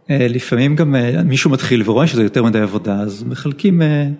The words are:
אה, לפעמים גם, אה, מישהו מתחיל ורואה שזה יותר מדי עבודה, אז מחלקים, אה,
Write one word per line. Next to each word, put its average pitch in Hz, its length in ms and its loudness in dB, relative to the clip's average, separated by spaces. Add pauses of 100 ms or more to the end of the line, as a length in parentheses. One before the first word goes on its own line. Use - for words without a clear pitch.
(100)
אה, 135 200 2
לפעמים 127 460 0
גם, 151 200 2
אה, 123 260 0
מישהו 139 280 2
מתחיל 127 360 0
ורואה 117 200 2
שזה 117 160 0
יותר 110 200 0
מדי 113 180 2
עבודה, 101 400 -2
אז 104 260 -8
מחלקים, 151 560 0
אה, 147 240 2 (140)